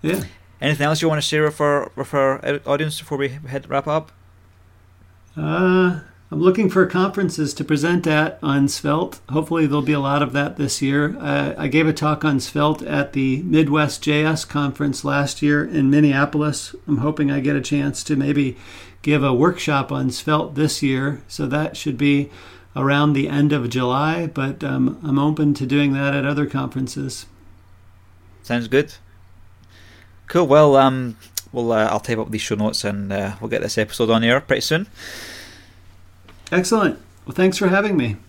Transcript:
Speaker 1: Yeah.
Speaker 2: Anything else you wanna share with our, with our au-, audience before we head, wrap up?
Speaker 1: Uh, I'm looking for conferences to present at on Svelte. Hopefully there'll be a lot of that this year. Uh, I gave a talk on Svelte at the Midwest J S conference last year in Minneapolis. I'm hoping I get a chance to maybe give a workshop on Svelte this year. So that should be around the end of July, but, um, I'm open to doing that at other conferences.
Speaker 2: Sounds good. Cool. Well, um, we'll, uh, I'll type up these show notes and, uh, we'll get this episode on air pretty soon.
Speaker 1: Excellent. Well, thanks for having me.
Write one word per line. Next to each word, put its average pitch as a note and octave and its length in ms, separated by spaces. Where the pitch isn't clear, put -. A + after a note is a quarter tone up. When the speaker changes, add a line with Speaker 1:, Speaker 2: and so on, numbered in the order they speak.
Speaker 1:
Yeah. F3+ 220
Speaker 2:
Anything C#3+ 240
else D#3 160
you E3 80
wanna D3+ 120
share D3+ 220
with D3+ 160
our, D3 380
with C3+ 160
our C3+ 320
au-, C#3+ 200
audience D3+ 340
before - 180
we C#3 120
head, C#3 400
wrap C#3 180
up? D#3 240
Speaker 1:
Uh, F3 640
I'm D#3 100
looking F#3 280
for F#3+ 160
conferences F3+ 680
to D3+ 100
present E3 440
at D#3 340
on C#3 260
Svelte. D3+ 520
Hopefully D#3 380
there'll D3 140
be D3 120
a C#3+ 60
lot C#3 240
of B2 100
that C#3+ 240
this C#3 240
year. D3 380
Uh, C#3+ 380
I D3 100
gave D#3 200
a D#3 60
talk D3+ 320
on C#3+ 140
Svelte D3 420
at C#3+ 320
the C3+ 300
Midwest D3+ 580
J D3+ 240
S D#3 180
conference C#3+ 600
last C#3+ 380
year D3 220
in C#3+ 260
Minneapolis. D3 840
I'm D3 100
hoping D3 320
I C#3 120
get C#3+ 140
a C3+ 60
chance C#3+ 440
to D3+ 100
maybe C#3 420
give D3 220
a C3+ 100
workshop C#3+ 580
on C3+ 180
Svelte D3+ 460
this D3+ 260
year. C3+ 460
So - 200
that D3+ 300
should C3+ 200
be C#3+ 340
around C#3+ 380
the C#3 160
end C#3+ 240
of B2 160
July, C#3 580
but, C#3 360
um, C3+ 400
I'm C#3 160
open D3+ 340
to C#3 120
doing C#3 280
that C#3 220
at C3+ 100
other C#3+ 220
conferences. C3+ 800
Speaker 2:
Sounds A#2+ 260
good. C#3+ 280
Cool. E3 200
Well, D3 280
um, C3 420
we'll, A#2 180
uh, A2 140
I'll G#2 140
type A#2 180
up A2 140
these G#2+ 100
show - 140
notes G#2 280
and, G2+ 300
uh, G2 260
we'll A2 100
get A#2 120
this - 160
episode A2+ 320
on A2+ 140
air B2 180
pretty - 200
soon. E3+ 260
Speaker 1:
Excellent. F3+ 480
Well, - 80
thanks F#3 240
for G3+ 100
having G3 300
me. A2+ 200